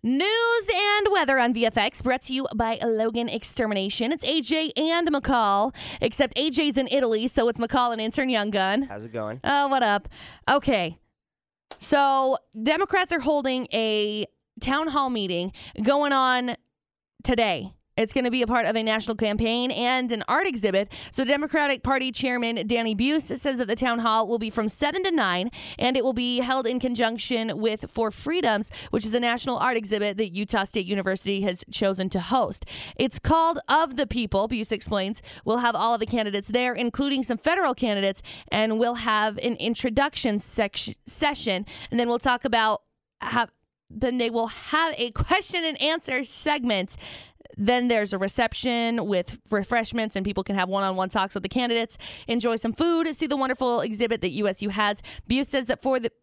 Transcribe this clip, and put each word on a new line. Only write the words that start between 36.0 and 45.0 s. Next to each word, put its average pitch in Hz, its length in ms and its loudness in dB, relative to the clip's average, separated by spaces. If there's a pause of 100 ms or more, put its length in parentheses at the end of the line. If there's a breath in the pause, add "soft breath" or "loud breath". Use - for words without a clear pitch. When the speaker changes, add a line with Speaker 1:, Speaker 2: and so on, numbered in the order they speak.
Speaker 1:
the 220 60 0
candidates 208 420 -2
there, 247 240 2
including 262 500 0
some 226 160 -4
federal 339 380 2
candidates, 196 460 0 (280 loud breath)
and 220 300 2
we'll 240 160 2
have 214 420 0
an - 200 -2
introduction 226 840 0
sec-, - 560 -2 (100)
session, 226 580 0 (280 loud breath)
and 233 80 2
then 233 80 2
we'll 240 100 2
talk 247 260 2
about, 220 380 2 (380)
have, 233 320 -2 (360)
then 247 300 -2
they 233 120 2
will 226 180 0
have 320 500 0
a 240 140 -2